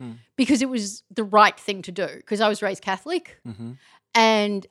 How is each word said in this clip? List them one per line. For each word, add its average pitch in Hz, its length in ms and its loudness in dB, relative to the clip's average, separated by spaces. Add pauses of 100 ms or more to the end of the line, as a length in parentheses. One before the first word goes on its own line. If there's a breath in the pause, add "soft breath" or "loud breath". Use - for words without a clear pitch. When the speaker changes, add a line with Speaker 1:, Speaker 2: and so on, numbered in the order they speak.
Speaker 1:
Mm. 120 160 -14 (200)
Speaker 2:
because 254 240 2
it 262 80 -2
was 214 340 -6 (100)
the 220 120 -4
right 208 340 6
thing 190 220 -8
to 185 100 -14
do, 180 160 -4 (180)
'cause 208 140 -4
I 220 80 2
was 208 140 -2
raised 196 220 -4
Catholic. 320 640 -6
Speaker 1:
Mm-hmm. 117 260 -14 (440 soft breath)
Speaker 2:
And, 208 560 2